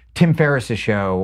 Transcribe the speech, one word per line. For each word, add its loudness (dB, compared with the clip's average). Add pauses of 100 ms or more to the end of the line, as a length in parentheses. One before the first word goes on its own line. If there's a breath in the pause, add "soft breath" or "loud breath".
(140 loud breath)
Tim 2
Ferriss's 0
show -2